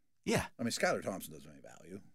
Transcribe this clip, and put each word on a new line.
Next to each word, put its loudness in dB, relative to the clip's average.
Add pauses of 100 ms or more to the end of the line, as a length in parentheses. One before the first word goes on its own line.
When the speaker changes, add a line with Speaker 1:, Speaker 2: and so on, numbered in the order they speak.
(240)
Speaker 1:
Yeah. 6 (140)
Speaker 2:
I -2
mean, 2
Skylar 4
Thompson -4
doesn't -12
have -18
any -20
value. -12 (160)